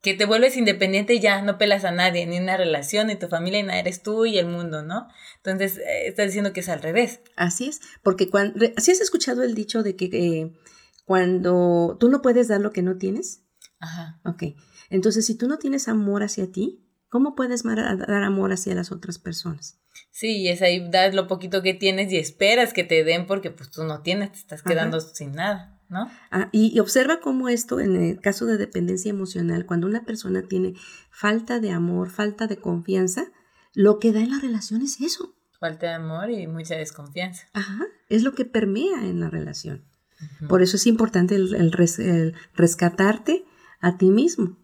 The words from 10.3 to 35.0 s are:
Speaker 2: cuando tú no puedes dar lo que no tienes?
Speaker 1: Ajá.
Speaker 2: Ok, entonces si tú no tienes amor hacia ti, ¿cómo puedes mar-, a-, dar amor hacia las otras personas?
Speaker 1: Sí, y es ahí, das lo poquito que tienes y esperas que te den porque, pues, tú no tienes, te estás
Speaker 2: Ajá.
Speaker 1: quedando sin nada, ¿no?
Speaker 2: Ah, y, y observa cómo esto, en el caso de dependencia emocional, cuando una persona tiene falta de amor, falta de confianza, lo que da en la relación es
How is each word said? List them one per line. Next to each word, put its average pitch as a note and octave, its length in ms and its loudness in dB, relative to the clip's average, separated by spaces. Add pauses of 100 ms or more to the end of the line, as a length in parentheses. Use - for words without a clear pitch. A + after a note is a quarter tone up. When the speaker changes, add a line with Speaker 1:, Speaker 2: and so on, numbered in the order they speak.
Speaker 2:
cuando F3+ 960 4
tú A#3 80 8
no C4+ 120 4
puedes A#3+ 280 4
dar G3+ 120 2
lo G#3+ 120 -2
que F#3 100 -2
no F#3 140 0
tienes? G3 480 -6 (340)
Speaker 1:
Ajá. E3 460 -14
Speaker 2:
Ok, E3+ 320 -8 (340)
entonces G3+ 340 2
si A3+ 120 -2
tú A#3+ 100 -2
no D4+ 120 -2
tienes C#4 300 -2
amor G3+ 340 0
hacia G3 280 -4
ti, G#3 340 -6 (240)
¿cómo C#4 280 0
puedes B3 280 -2
mar-, A3+ 140 -2
a-, A3 160 -2
dar G3+ 300 -2
amor F#3+ 280 0
hacia F#3 220 -4
las F3+ 160 -4
otras E3+ 300 -12
personas? E3 580 -10 (320)
Speaker 1:
Sí, G#3+ 320 -4
y F3+ 60 0
es F3 140 0
ahí, F3+ 280 2
das F#3+ 240 6
lo F#3 140 2
poquito F#3 340 -2
que F#3 120 2
tienes F#3+ 380 0
y F#3 40 2
esperas A3 560 2
que F3+ 100 -2
te D#3+ 220 2
den E3+ 220 0
porque, F#3+ 240 -4
pues, - 200 -20
tú D#3 140 -10
no D3+ 180 -8
tienes, G3 300 -2
te - 60 -20
estás - 220 -16
Speaker 2:
Ajá. - 100 -4
Speaker 1:
quedando D#3+ 300 0
sin D3+ 320 -12
nada, F#3 560 -6
¿no? F#3+ 220 -8 (200)
Speaker 2:
Ah, - 220 -2
y, A3 220 4
y A3+ 60 4
observa C4 400 2
cómo C4 280 -2
esto, A#3+ 320 -2
en F#3+ 160 2
el F3 240 0
caso G3+ 260 -2
de A3+ 100 0
dependencia F#3 540 -4
emocional, F3+ 560 -4
cuando E3+ 200 -2
una A3+ 180 -4
persona F#3+ 380 -4
tiene F#3 320 -2 (360)
falta A3+ 500 -2
de G3+ 120 -2
amor, F3 380 -2
falta G#3 360 -4
de G#3 120 -6
confianza, F#3 720 -2 (420)
lo G#3 240 6
que A3 140 4
da G#3+ 80 2
en A#3 100 0
la C#4 80 -2
relación A#3 440 -4
es C#4 180 -6